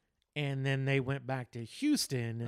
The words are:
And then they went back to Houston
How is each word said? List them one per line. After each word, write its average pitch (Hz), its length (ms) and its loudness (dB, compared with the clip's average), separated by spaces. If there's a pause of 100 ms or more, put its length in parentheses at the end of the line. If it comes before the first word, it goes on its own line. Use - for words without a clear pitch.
(360)
And 139 280 -2
then 135 200 2
they 135 160 4
went 131 260 -2
back 127 260 -4
to 117 120 -8
Houston 120 840 0